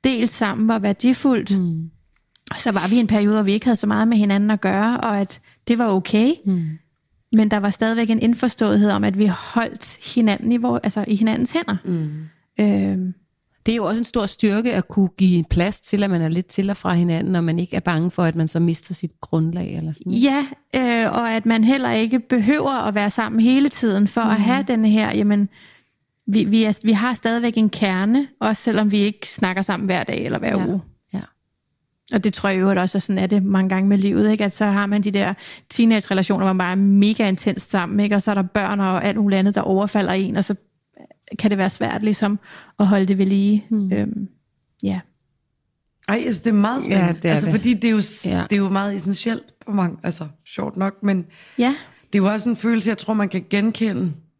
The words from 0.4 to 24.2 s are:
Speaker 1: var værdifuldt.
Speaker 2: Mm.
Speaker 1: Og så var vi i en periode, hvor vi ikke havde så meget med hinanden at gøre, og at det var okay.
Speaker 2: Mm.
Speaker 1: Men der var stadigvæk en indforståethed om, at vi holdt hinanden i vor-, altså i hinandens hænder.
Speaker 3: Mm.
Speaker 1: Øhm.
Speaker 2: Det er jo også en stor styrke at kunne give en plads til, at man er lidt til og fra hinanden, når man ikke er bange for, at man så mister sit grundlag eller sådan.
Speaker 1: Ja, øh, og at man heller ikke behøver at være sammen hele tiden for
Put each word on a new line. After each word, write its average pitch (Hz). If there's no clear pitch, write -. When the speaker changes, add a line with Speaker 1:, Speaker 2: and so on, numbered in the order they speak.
Speaker 1:
var 226
værdifuldt. 208
Speaker 2:
Mm. 165
Speaker 1:
Og -
så 233
var 185
vi 214
i 247
en 226
periode, 208
hvor 214
vi 196
ikke 214
havde 240
så 208
meget 214
med 233
hinanden 208
at 214
gøre, 202
og 208
at -
det 233
var 240
okay. 214
Speaker 2:
Mm. 185
Speaker 1:
Men 214
der 214
var 202
stadigvæk 226
en 226
indforståethed 214
om, 202
at 196
vi 208
holdt -
hinanden 226
i 240
vor-, 240
altså 208
i 214
hinandens 220
hænder. 302
Speaker 3:
Mm. 165
Speaker 1:
Øhm. 196
Speaker 2:
Det 220
er 226
jo 220
også 208
en 240
stor 220
styrke 220
at 185
kunne 190
give 185
en 165
plads 175
til, 202
at 196
man 175
er 160
lidt 175
til 196
og 196
fra 180
hinanden, 170
når 175
man 165
ikke 180
er 180
bange 175
for, 185
at 165
man 160
så 165
mister 170
sit 170
grundlag 165
eller 160
sådan. 180
Speaker 1:
Ja, 269
øh, 233
og 233
at 226
man 226
heller 254
ikke 226
behøver 254
at 208
være 208
sammen 220
hele 262
tiden 208
for 233